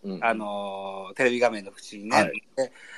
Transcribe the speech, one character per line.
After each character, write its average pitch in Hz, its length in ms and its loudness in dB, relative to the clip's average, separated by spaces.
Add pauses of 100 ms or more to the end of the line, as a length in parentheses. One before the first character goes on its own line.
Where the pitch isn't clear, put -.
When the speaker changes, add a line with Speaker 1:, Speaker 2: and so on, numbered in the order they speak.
Speaker 1:
う 190 140 -6
ん。 - 60 -2
Speaker 2:
あ 117 80 6
の 98 800 -6
ー、 - 40 -16
テ 135 100 2
レ 123 60 6
ビ 120 100 0
画 120 100 6
面 104 140 -6
の 98 80 -14
縁 - 260 -16
に 101 100 -10
ね。 117 80 4
Speaker 1:
は 107 60 8
い。 87 100 0 (220)
Speaker 2:
で、 131 180 -2 (260)